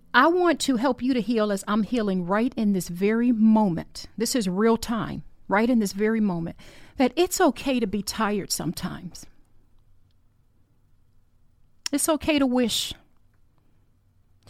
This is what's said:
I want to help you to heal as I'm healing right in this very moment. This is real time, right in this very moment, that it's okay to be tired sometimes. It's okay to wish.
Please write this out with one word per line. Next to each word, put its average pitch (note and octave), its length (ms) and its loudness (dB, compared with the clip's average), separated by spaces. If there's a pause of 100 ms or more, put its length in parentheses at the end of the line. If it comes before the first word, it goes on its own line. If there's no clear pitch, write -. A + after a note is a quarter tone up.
(140)
I B3+ 140 6
want E4+ 340 2
to C4+ 140 0
help A#3+ 260 0
you B3+ 120 0
to B3 80 0
heal G#3+ 320 0
as G3 160 -4
I'm G#3+ 140 0
healing F#3+ 420 -2
right G#3+ 320 0
in G#3 160 0
this F3+ 160 -2
very A3 420 0
moment. G#3+ 760 2 (100)
This A#3 180 -2
is G#3 140 0
real A3 260 2
time, E3+ 480 -6 (240)
right G#3+ 220 2
in B3 100 4
this G3+ 140 0
very G#3+ 260 0
moment, F3 380 -2 (400)
that B3+ 180 2
it's F4 240 0
okay C#4 400 2
to A3+ 80 -2
be G3+ 140 -4
tired G#3 500 -4
sometimes. E3 760 -8 (2750)
It's C#4+ 160 -2
okay D4+ 300 0
to C#4 60 4
wish. B3 480 -2 (1600)